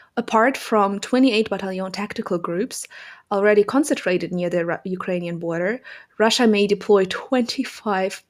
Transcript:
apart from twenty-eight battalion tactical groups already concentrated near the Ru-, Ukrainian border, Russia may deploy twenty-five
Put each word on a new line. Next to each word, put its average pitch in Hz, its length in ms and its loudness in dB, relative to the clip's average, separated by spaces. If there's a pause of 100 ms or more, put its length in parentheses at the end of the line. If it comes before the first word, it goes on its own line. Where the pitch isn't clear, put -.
(180)
apart 233 400 2
from 202 420 0
twenty-eight 240 500 2
battalion 190 420 -6
tactical 202 480 -6
groups 180 480 -6 (440)
already 208 320 6
concentrated 190 680 0
near 180 180 -2
the 170 160 -2
Ru-, 170 180 -4
Ukrainian 180 560 -6
border, 175 420 -4 (360)
Russia 220 280 4
may 208 220 4
deploy 196 380 4
twenty-five 208 1200 -4